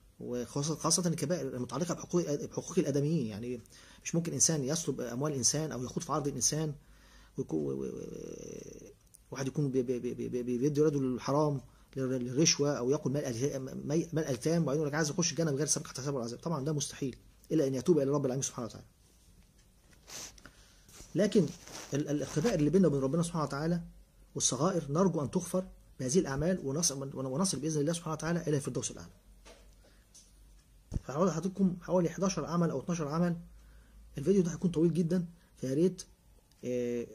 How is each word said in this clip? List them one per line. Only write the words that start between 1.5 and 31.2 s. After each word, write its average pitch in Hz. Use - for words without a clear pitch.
المتعلقة 139
بحقوق، 160
بحقوق -
الآدميين، 147
يعني، 117
مش -
ممكن 165
إنسان 143
يسلب 143
أموال 123
إنسان 143
أو 123
يخوض 143
في -
عرض 143
الإنسان، 147
ويكو-، -
و-، 69
و-، 67
و-، 50
واحد 135
يكون 143
بي-، 127
بي-، 123
بي-، 120
بي-، 117
بي-، 120
بيدي 143
ولاده 151
للحرام، 135
لل-، 131
للرشوة، 131
أو 123
يأكل 147
مال 135
الأيتا-، 131
مال، 131
مال 151
الأيتام، 156
وبعدين 147
يقول 147
لك: 139
"عايز 151
أخش 170
الجنة 160
بغير 139
سابقة 151
حساب 139
ولا 120
عذاب". 117
طبعًا 160
ده 156
مستحيل، 139
إلا 156
أن 135
يتوب 147
إلى 135
رب 143
العالمين 127
سبحانه 120
وتعالى. 101
لكن 202
ال-، 147
ال-، 147
الكبائر 170
اللي 147
بيننا 180
وبين 143
ربنا 139
سبحانه 165
وتعالى 156
والصغائر 143
نرجو 170
أن 123
تغفر 185
بهذه 131
الأعمال، 156
ونص-، 139
ون-، 135
ونصل 131
بإذن 151
الله 147
سبحانه 165
وتعالى 160
إلى 147
الفردوس 131
الأعلى. -
فهقول 156